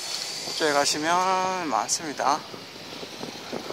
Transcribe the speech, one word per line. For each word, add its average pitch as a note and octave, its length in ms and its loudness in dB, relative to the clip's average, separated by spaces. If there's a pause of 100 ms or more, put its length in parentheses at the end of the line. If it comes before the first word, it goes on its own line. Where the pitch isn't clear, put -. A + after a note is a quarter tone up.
(480)
이쪽에 D#3 240 2
가시면 F3+ 960 4
많습니다. B2+ 720 2 (1300)